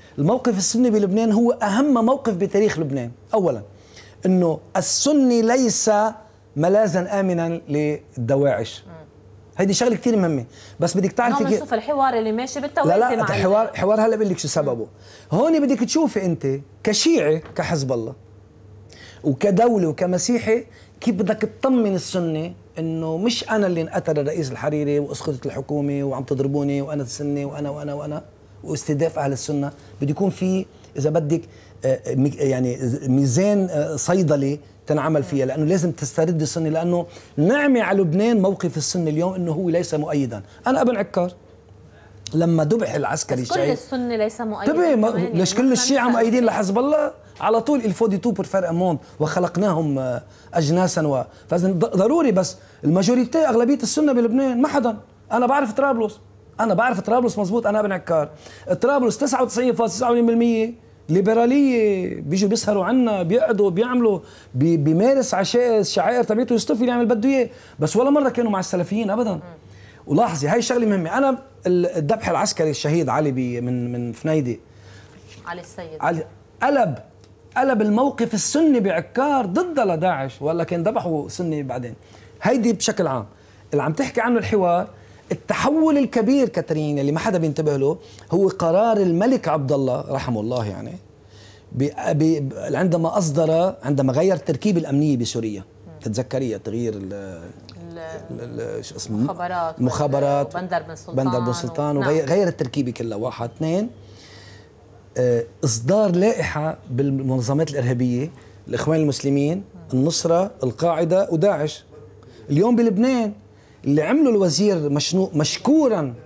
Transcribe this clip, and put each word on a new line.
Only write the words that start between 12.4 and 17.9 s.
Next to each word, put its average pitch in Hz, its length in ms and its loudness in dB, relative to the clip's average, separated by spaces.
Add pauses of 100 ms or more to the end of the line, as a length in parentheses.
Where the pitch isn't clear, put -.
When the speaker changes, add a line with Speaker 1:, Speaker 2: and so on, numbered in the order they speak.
Speaker 2:
بالتوازي 277 300 -2
Speaker 1:
لا، 175 100 4
لا، 233 80 4
Speaker 2:
مع 254 60 0
ال- 220 80 0
Speaker 1:
الحوار، 196 480 2
الحوار 214 320 0
هلا 226 140 2
بقول 214 140 0
لك 185 80 -2
شو - 100 -6
سببه. 131 400 -2 (440)
هون 285 360 4
بدك 247 120 2
تشوفي 240 460 0
أنت 165 220 -2 (360)
كشيعي، 208 580 2 (140)
كحزب 143 360 -2